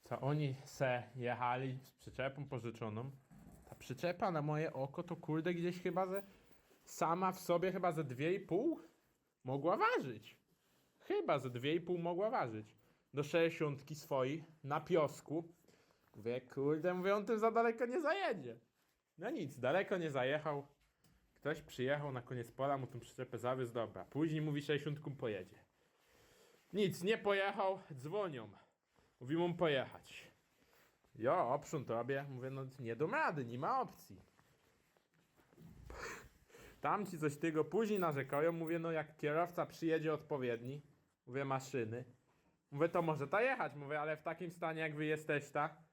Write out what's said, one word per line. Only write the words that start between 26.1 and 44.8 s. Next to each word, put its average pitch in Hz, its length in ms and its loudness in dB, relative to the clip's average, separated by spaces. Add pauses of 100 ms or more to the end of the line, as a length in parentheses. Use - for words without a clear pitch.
Nic, 180 300 2
nie 214 140 2
pojechał, 196 640 2 (140)
dzwonią. 143 560 -4 (680)
Mówi 135 180 -2
mu 175 160 2
pojechać. 135 800 0 (840)
Ja, 135 300 4
oprząd 131 440 0
robię. 127 400 0
Mówię, 131 200 -6
no 135 160 -6 (140)
nie 113 160 -4
dam 156 160 0
rady, 233 340 0
nie 117 140 -6
ma 233 220 0
opcji. 101 400 -10 (2500)
Tam 180 240 0
ci 175 140 -8
coś 147 180 0
tego, 156 260 2
później 202 360 2
narzekają. 147 520 2
Mówię, 165 280 0
no 165 120 -2
jak 151 260 -2
kierowca 160 480 2
przyjedzie 160 480 2
odpowiedni. 131 680 -2 (460)
Mówię, 135 180 -2
maszyny. 131 600 -2 (640)
Mówię, 151 180 4
to 175 120 2
może 151 260 2
ta 196 140 2
jechać. 226 340 0
Mówię, 147 260 -4
ale 151 160 -2
w 156 40 -16
takim 165 300 -6
stanie, 160 300 -4